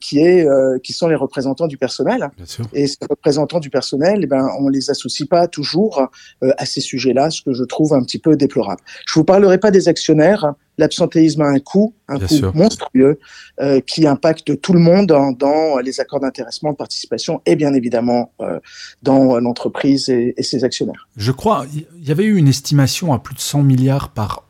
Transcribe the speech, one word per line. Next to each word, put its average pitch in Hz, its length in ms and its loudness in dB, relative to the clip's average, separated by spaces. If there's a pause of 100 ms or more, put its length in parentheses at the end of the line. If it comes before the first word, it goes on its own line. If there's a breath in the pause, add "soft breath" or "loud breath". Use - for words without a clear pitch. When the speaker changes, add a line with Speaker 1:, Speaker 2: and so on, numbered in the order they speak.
Speaker 1:
qui - 180 -4
est, 175 260 6
euh, 131 380 2
qui - 100 -14
sont - 140 -2
les 165 80 2
représentants 135 540 -4
du 139 80 -12
personnel. 156 600 -4
Speaker 2:
Bien 87 100 -18
sûr. - 260 -12
Speaker 1:
Et 139 160 0
ces - 80 -10 (120)
représentants 151 520 -2
du 139 100 -10
personnel, 151 540 0
eh - 20 -2
ben, 135 220 0 (100)
on 139 100 0
les 135 220 -2
associe 139 380 -6
pas 175 180 2
toujours, 143 640 -2 (340 loud breath)
euh, 131 160 2
à 131 80 -8
ces - 140 -8
sujets-là, 135 500 -2
ce - 120 -10
que 139 100 -4
je 123 100 -4
trouve 151 320 0
un 131 80 2
petit - 160 -8
peu 156 160 2
déplorable. 131 460 -2 (260 loud breath)
Je - 80 -6
vous 156 100 4
parlerai 190 340 6
pas 208 120 2
des 185 160 4
actionnaires. 170 680 2 (240)
L'absentéisme 156 600 2
a 147 60 2
un 139 120 2
coût, 202 360 0 (120)
un 139 120 -6
Speaker 2:
Bien 95 80 -4
Speaker 1:
coût - 80 2
Speaker 2:
sûr. 101 200 0
Speaker 1:
monstrueux, 151 640 2 (440 loud breath)
euh, 139 180 2
qui 156 260 0
impacte 147 540 0
tout 185 140 0
le 170 40 6
monde 175 280 6
dans, 139 260 4
dans 143 460 0
les 127 220 -6
accords 135 200 -6
d'intéressement, 135 520 -6
de 139 40 -12
participation - 680 -8
et 170 100 4
bien 143 160 0
évidemment, 120 680 -2
euh, 90 180 -6 (420 loud breath)
dans 131 380 4
l'entreprise 127 680 -2
et, 123 260 0
et 131 60 -4
ses 131 220 -4
actionnaires. - 520 -6
Speaker 2:
Je 113 160 -2
crois, 185 400 -2
il 160 340 -14
y 143 40 -2
avait 165 140 0
eu 214 120 2
une 156 100 4
estimation 143 680 0
à - 40 -2
plus - 160 -16
de - 60 -14
cent 147 220 -2
milliards 131 480 0
par - 400 -8